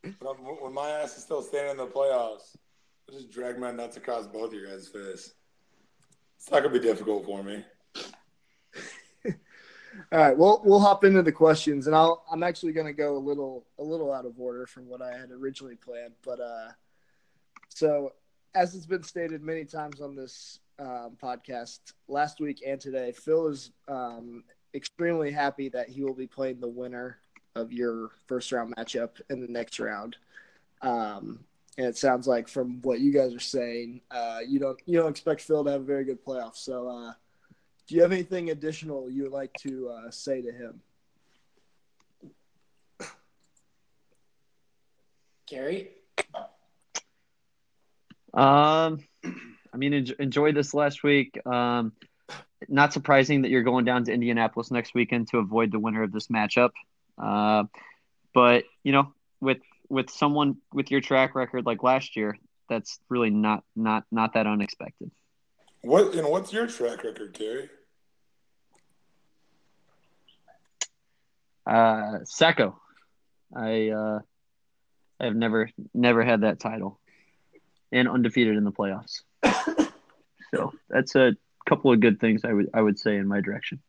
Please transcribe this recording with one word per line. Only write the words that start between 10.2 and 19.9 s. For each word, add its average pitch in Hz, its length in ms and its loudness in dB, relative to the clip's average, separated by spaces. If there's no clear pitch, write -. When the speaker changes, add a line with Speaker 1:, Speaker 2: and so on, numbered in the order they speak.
Speaker 2:
we'll, 185 300 8
we'll 202 140 10
hop 202 240 6
into 196 180 8
the 160 100 4
questions, 156 540 4
and 151 100 2
I'll, 165 360 4
I'm 165 100 -4
actually 175 320 -4
gonna 156 200 -4
go 147 220 -2
a 139 40 -4
little, 135 480 -8
a 139 60 -12
little 151 280 -4
out 127 140 -6
of 120 140 -14
order 123 260 -10
from 127 220 -20
what 127 160 -16
I 123 120 -12
had 127 140 -18
originally 131 460 -12
planned. 120 380 -16
But, 123 140 -10
uh, 117 300 -12
so, 147 440 -2
as 180 180 0
it's 175 140 -16
been 180 160 -6
stated 160 400 -10
many 160 220 -8
times 147 360 -12